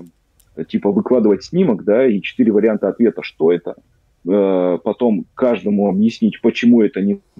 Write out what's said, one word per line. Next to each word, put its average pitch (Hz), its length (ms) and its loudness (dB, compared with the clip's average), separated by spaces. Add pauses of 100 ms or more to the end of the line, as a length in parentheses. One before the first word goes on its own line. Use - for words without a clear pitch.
(680)
типа 101 220 -4
выкладывать 107 540 0
снимок, 151 400 -2
да, 110 220 2
и 101 140 0
четыре 113 320 -2
варианта 104 360 0
ответа, 101 340 -2
что - 300 -2
это. - 220 -6 (520)
Э, 92 560 0
потом 110 520 -2
каждому 104 540 0
объяснить, 104 520 -2
почему 117 420 2
это 98 200 -2
не 101 180 -2 (200)